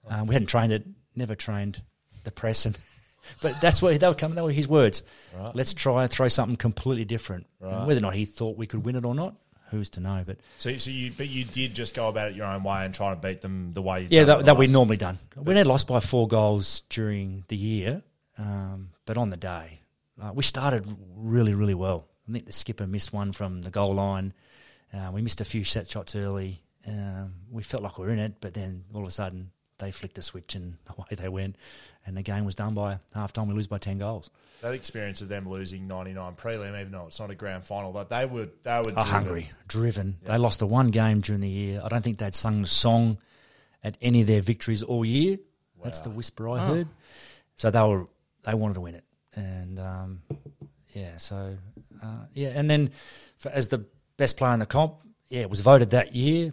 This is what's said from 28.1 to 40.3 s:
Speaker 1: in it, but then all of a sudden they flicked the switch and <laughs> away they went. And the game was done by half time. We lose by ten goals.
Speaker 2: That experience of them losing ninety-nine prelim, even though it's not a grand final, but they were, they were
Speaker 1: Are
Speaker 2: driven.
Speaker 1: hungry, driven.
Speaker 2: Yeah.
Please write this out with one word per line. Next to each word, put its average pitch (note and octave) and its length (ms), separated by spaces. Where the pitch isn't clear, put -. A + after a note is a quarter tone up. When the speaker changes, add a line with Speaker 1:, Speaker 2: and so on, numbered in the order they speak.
Speaker 1:
in A2 80
it, G#2+ 220
but F#2 120
then F#2 300
all G#2+ 100
of F#2+ 40
a F2+ 40
sudden F#2 400
they G2 120
flicked - 240
the F#2 60
switch - 340
and F2+ 280
<laughs> - 140
away F#2+ 180
they F2+ 140
went. F#2+ 260
And F#2+ 120
the G2 40
game G#2 220
was G2 100
done G#2+ 200
by G2+ 260
half G#2 160
time. G#2+ 160
We G2+ 60
lose G#2 140
by G#2 100
ten G2 200
goals. G2+ 320
Speaker 2:
That A#2+ 140
experience G#2 480
of G2 80
them G2 200
losing F#2+ 380
ninety-nine F#2 480
prelim, G2+ 440
even G2 120
though F#2 160
it's D#2+ 100
not G#2 140
a G2 40
grand F#2 280
final, G2+ 300
but G2 160
they A#2+ 160
were, A#2 240
they A#2+ 80
were A#2+ 80
Speaker 1:
Are A#2 40
Speaker 2:
driven. G2+ 220
Speaker 1:
hungry, F#2 460
driven. G#2 540
Speaker 2:
Yeah. - 100